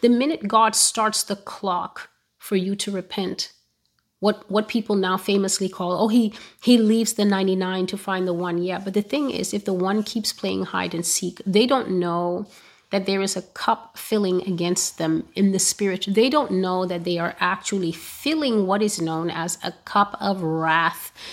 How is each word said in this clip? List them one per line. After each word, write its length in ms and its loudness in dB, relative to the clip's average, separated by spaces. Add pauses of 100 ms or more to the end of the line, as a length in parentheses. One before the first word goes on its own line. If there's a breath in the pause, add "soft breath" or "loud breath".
The 80 6
minute 380 2
God 280 4
starts 480 0
the 120 -4
clock 760 -8 (280)
for 180 -4
you 200 0
to 160 -6
repent, 600 -6 (680)
what, 300 0
what 180 2
people 280 0
now 220 2
famously 520 0
call, 240 -4
"Oh, 160 2
he, 240 4 (280 loud breath)
he 160 8
leaves 360 4
the 120 2
ninety-nine 640 0
to 100 -6
find 300 -2
the 60 -2
one." 260 -2
Yeah, 180 -2
but 160 -8
the 80 4
thing 300 -2
is, 220 -4
if 120 -4
the 80 0
one 300 0
keeps 280 -4
playing 340 -4
hide 280 -4
and 120 -4
seek, 400 -4
they 200 4
don't 340 2
know 460 0 (460 loud breath)
that 140 -2
there 160 0
is 140 -2
a 60 -4
cup 560 -4
filling 440 0
against 560 -2
them 360 0
in 180 4
the 80 0
spirit. 480 -2
They 220 4
don't 220 2
know 340 0
that 180 -6
they 140 -2
are 220 -4
actually 540 -2
filling 760 -2
what 140 2
is 200 -2
known 280 -2
as 340 -6
a 80 -6 (140)
cup 340 0
of 240 -2
wrath 680 0 (220 loud breath)